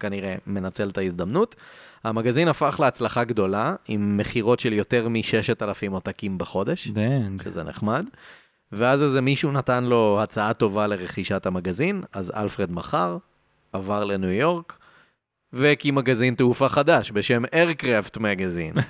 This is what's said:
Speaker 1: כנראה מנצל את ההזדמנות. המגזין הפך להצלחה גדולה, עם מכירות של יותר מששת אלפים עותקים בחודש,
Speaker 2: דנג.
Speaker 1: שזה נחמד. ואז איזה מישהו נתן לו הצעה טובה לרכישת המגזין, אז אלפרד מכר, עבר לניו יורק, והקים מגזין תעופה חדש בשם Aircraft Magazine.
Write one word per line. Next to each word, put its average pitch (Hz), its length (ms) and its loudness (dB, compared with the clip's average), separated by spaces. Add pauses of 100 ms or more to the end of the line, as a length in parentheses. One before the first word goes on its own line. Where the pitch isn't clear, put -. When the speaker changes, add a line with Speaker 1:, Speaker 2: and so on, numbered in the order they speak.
Speaker 1:
כנראה 98 340 -6 (120)
מנצל 98 420 -4
את 95 100 -8
ההזדמנות. 95 580 -2 (480)
המגזין 117 440 0
הפך 143 320 0
להצלחה 120 440 0
גדולה, 110 500 0 (140)
עם 104 280 0
מכירות 113 440 2
של 113 120 0
יותר 113 360 2
מששת 113 540 0
אלפים 101 300 -4
עותקים 95 460 -4
בחודש, 101 500 -4
Speaker 2:
דנג. 107 540 0
Speaker 1:
שזה 90 200 -8
נחמד. 107 440 -2 (640)
ואז 127 300 2
איזה 135 180 2
מישהו 139 320 0
נתן 123 320 0
לו 113 380 4
הצעה 107 320 -2
טובה 104 320 2
לרכישת 95 600 -4
המגזין, 92 560 -2 (100)
אז 95 240 -6
אלפרד 101 360 -4
מכר, 170 440 -2 (560)
עבר 104 320 -2
לניו 95 260 -2
יורק, 165 480 -2 (760)
והקים 143 420 2
מגזין 127 400 2
תעופה 127 340 4
חדש 143 460 4
בשם 117 300 2
Aircraft 135 760 0
Magazine. 92 720 0